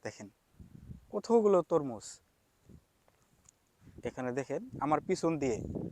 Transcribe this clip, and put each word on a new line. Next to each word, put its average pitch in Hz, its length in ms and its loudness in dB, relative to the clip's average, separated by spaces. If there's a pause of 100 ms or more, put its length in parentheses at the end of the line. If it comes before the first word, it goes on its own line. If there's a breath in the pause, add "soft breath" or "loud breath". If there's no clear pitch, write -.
দেখেন 107 240 -12 (840)
কতগুলো 208 480 6 (100)
তরমুজ। 139 360 0 (2000)
এখানে 127 200 -6 (100)
দেখেন, 139 220 -4 (240)
আমার 156 220 2
পিছন 175 240 0 (100)
দিয়ে 123 160 0 (340)